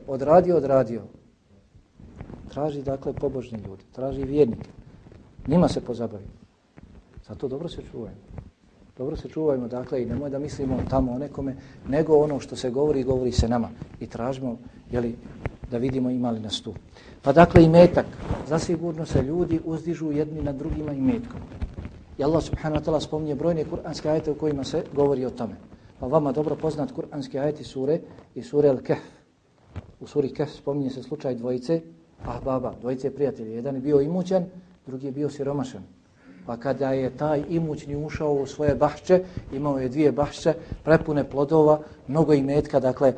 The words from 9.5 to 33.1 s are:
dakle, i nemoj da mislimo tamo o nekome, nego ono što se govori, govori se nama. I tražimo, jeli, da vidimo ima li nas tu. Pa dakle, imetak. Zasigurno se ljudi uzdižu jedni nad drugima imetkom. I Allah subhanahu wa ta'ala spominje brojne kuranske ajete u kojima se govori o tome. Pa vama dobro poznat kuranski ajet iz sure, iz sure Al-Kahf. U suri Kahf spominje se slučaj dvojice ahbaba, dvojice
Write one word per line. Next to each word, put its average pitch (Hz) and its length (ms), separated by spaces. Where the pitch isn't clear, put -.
dakle, 123 340
i 120 40
nemoj 127 240
da 135 100
mislimo 139 400
tamo 131 220
o 123 60
nekome, 139 380
nego 156 300
ono 147 220
što - 160
se 127 140
govori, 135 340
govori 127 280
se 117 160
nama. 117 220
I 113 80
tražimo, 123 500
jeli, 120 240
da 123 60
vidimo 127 320
ima 123 220
li 113 80
nas 107 220
tu. 107 120
Pa 139 120
dakle, 170 300
imetak. 165 420
Zasigurno 160 580
se 143 160
ljudi 160 440
uzdižu 160 460
jedni 151 300
nad 143 140
drugima 151 380
imetkom. 131 460
I 143 60
Allah 151 200
subhanahu 151 400
wa 165 60
ta'ala 156 120
spominje 151 340
brojne 156 300
kuranske - 440
ajete 156 220
u 143 40
kojima 147 280
se 156 200
govori 139 300
o 123 40
tome. 107 260
Pa 131 80
vama 147 240
dobro 147 240
poznat 151 360
kuranski 143 480
ajet 147 200
iz 127 80
sure, 139 320
iz 120 140
sure 147 200
Al-Kahf. 135 360
U 143 80
suri 139 260
Kahf - 180
spominje 143 380
se 120 140
slučaj 139 320
dvojice 127 460
ahbaba, 123 560
dvojice 127 340